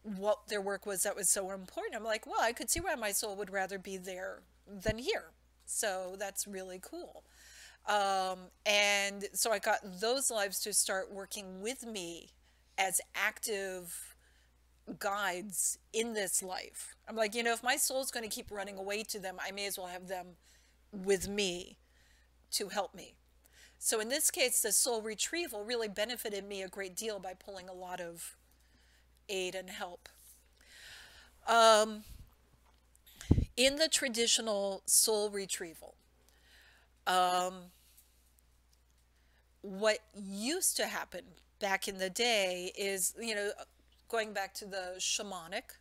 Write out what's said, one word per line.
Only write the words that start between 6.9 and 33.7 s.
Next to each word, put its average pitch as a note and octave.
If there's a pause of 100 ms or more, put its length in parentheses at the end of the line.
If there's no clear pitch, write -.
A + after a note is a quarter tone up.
Um, F#3+ (140)
and G3+
so A3+
I G3+
got G#3 (200)
those B3
lives G3+
to G#3
start F#3+
working F#3+
with A#3+
me F3 (480)
as F#3+ (140)
active G3 (840)
guides G3 (140)
in A3
this F#3+
life. - (120)
I'm A3
like, A3
"You A#3
know, A#3
if A3+
my B3
soul's C4
gonna A3+
keep A3+
running G3
away G3+
to G#3+
them, F#3
I F#3+
may G3+
as F#3+
well F#3
have F3+
them F3+ (560)
with F#3+
me G3 (760)
to G3+
help F#3
me." D3 (640)
So A3+
in G#3+
this D4+
case, B3+
the G#3
soul A3+
retrieval A3
really A3+
benefited G#3
me G3+
a F#3+
great F#3+
deal G#3+
by F#3
pulling F#3
a F#3
lot F3+
of E3+ (920)
aid F#3
and F#3
help. F#3+ (1400)
Um, A3 (1500)
in C4+